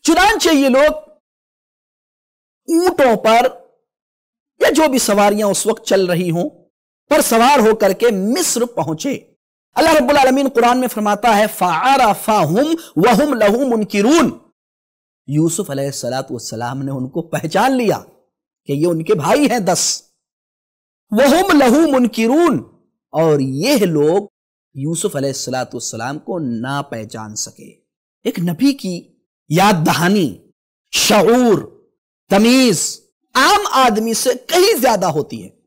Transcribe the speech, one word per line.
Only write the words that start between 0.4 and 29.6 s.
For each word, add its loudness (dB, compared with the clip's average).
ये 2
लोग 2
ऊंटों 2
पर 2
या 2
जो 2
भी 0
सवारियां 0
उस -2
वक्त -4
चल 0
रही -2
हों -2
पर 2
सवार 2
होकर 2
के 0
मिस्र -2
पहुंचे। -8
अल्लाह 2
रब्बुल 2
आलमीन 2
कुरान 2
में -2
फरमाता -2
है, 2
"फ़अरफ़हुम 0
वहुम 2
लहू 0
मुनकिरून।" 0
यूसुफ -2
अलैहिस्सलातु -8
वस्सलाम -10
ने -8
उनको -8
पहचान -2
लिया 0
कि -6
ये -2
उनके -2
भाई 0
हैं -2
दस। -2
वहुम 2
लहू 4
मुनकिरून, 0
और 2
ये -2
लोग 0
यूसुफ -6
अलैहिस्सलातु -6
वस्सलाम -10
को -10
ना -6
पहचान -14
सके। -14
एक -6
नबी -2
की -10
याद 2